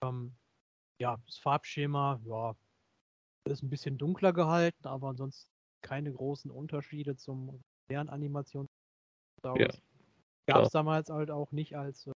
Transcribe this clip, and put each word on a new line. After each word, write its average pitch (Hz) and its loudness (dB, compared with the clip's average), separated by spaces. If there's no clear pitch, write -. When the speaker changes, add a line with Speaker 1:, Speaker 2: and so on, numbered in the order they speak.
Speaker 1:
Ähm, 123 -4
ja, 120 -2
das - -16
Farbschema, 143 0
ja, 113 -4
ist 143 -4
ein 135 -4
bisschen 139 -4
dunkler 180 4
gehalten, 170 4
aber 135 -4
ansonsten 131 -8
keine 143 -4
großen 135 -6
Unterschiede 143 -6
zum 131 -10
modernen 147 -4
Animations- 143 -6
Star 127 0
Speaker 2:
Ja. - 8
Speaker 1:
Wars. - -6
Gab's - 8
Speaker 2:
Ja. 160 4
Speaker 1:
damals 156 2
halt 151 -2
auch 147 -4
nicht 151 -4
als, 139 -8
äh, 135 -10